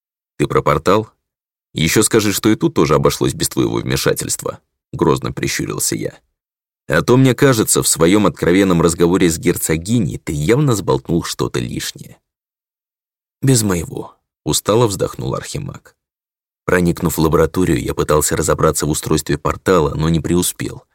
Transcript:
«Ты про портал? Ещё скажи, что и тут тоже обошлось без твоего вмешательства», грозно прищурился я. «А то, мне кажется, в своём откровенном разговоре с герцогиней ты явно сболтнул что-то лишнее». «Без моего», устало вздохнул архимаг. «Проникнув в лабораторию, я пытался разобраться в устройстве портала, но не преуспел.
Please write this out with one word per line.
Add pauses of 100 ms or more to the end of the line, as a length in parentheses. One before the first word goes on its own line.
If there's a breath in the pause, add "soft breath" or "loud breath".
(380)
«Ты
про
портал? (640)
Ещё
скажи,
что
и
тут
тоже
обошлось
без
твоего
вмешательства», (320)
грозно
прищурился
я. (680)
«А
то,
мне
кажется,
в
своём
откровенном
разговоре
с
герцогиней
ты
явно
сболтнул
что-то
лишнее». (1200)
«Без
моего», (280)
устало
вздохнул
архимаг. (720)
«Проникнув
в
лабораторию,
я
пытался
разобраться
в
устройстве
портала,
но
не
преуспел. (120)